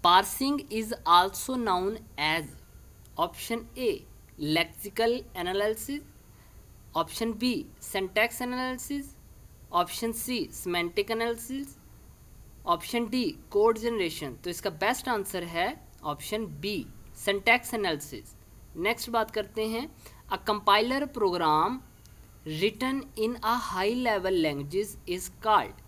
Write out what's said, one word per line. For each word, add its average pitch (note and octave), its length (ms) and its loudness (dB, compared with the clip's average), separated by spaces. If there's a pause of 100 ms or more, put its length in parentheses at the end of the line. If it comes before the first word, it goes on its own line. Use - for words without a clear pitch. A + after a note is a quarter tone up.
parsing G3+ 540 6 (120)
is A3 220 -2 (140)
also C4 500 6
known G3+ 400 0 (300)
as D#3 280 0 (640)
ऑप्शन A3+ 460 -2 (120)
ए B3 140 0 (680)
lexical A3+ 600 0 (180)
analysis, G#3 640 -2 (960)
ऑप्शन G#3+ 380 -2
बी A#3 200 0 (280)
syntax G#3+ 600 0
analysis, B3+ 640 -4 (680)
ऑप्शन F3+ 380 0
सी A#3+ 260 -4 (160)
semantic F3 600 -2
analysis, A#3 600 -4 (880)
ऑप्शन G#3+ 440 0
डी B3 160 2 (260)
कोड A3 280 6
जनरेशन। F3 640 -2
तो F3+ 60 -4
इसका F3+ 200 -4 (160)
बेस्ट - 240 0
आंसर G3 340 -2 (120)
है F3 120 2 (360)
ऑप्शन G#3 420 -4 (160)
बी F#3+ 240 -2 (400)
syntax A#3 480 2
analysis। D#3+ 600 -4 (440)
नेक्स्ट A3 320 -2
बात A3 220 0
करते A3 360 -2
हैं, A3+ 200 -4 (440)
a F#3+ 60 -2 (120)
compiler A3 560 4 (120)
program F3 640 4 (680)
written G#3+ 580 0 (140)
in A3+ 260 0
a A3+ 120 2 (140)
high G3+ 240 0
level F#3+ 500 2
languages D3+ 540 -2 (100)
is F3+ 220 -6 (140)
called। F#3 440 2